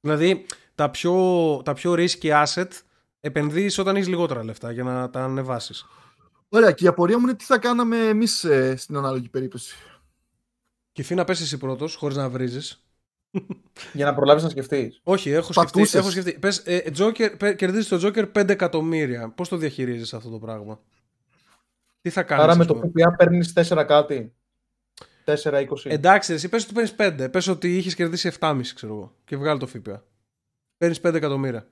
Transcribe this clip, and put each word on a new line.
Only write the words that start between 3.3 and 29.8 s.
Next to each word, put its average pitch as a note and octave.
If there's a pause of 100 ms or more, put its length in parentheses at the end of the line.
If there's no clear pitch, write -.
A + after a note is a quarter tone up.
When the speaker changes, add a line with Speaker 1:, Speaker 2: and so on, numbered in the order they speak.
Speaker 1:
όταν G3
έχεις G3
λιγότερα E3
λεφτά A2+
για A#2+
να B2+
τα C3
ανεβάσεις. C3 (640)
Speaker 2:
Ωραία, G#3+
και F3+
η F3+
απορία F3
μου B3
είναι B3+
τι -
θα B3+
κάναμε A#3
εμείς, A3
ε, C3
στην D3
ανάλογη C3
περίπτωση. - (1200)
Speaker 1:
Και C#3
Φίνα, F3+
πες F3+
εσύ D3
πρώτος, C3+
χωρίς C#3+
να C3+
βρίζεις. B2+ (1120)
Speaker 3:
Για C#3+
να C#3+
προλάβεις C#3+
να E3
σκεφτείς. C3+
Speaker 1:
Όχι, F#3
έχω E3
σκεφτεί, E3+
Speaker 2:
Πατούσες. G3+
Speaker 1:
έχω G3
σκεφτεί. F3+
Πες, G3
ε, F3 (140)
Joker, G#3+
πε-, G3+
κερδίζεις G3
το F3+
Joker G3+
πέντε G3+
εκατομμύρια. D#3+
Πώς F3
το F#3
διαχειρίζεις B2+
αυτό A2+
το A2+
πράγμα; G#2+ (1200)
Τι F3
θα F3+
κάνεις, D3+
Speaker 3:
Άρα D#3
Speaker 1:
ας E3+
Speaker 3:
με E3+
το E3
Speaker 1:
πούμε; E3+
Speaker 3:
F E3
P E3
A F3
παίρνεις E3+
τέσσερα E3
κάτι; D3 (920)
Τέσσερα D3
είκοσι. C#3
Speaker 1:
Εντάξει, F3
εσύ D#3+
πες A3+
ότι -
παίρνεις G#3+
πέντε. D3+
Πες F3+
ότι F3+
είχες F#3
κερδίσει F3
εφτάμιση, C#3+
ξέρω G#2+
εγώ. G#2 (100)
Και D3
βγάλει D3
το C3
F A2